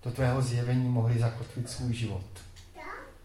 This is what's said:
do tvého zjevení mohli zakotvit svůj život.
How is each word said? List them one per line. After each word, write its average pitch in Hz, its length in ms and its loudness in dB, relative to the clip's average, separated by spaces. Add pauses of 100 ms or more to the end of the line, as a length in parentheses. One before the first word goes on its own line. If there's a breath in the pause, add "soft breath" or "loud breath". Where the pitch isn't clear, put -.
do - 80 -6
tvého 131 320 2
zjevení 123 460 2
mohli 120 300 4
zakotvit 117 520 0
svůj 123 240 -2
život. 104 320 -4 (1000)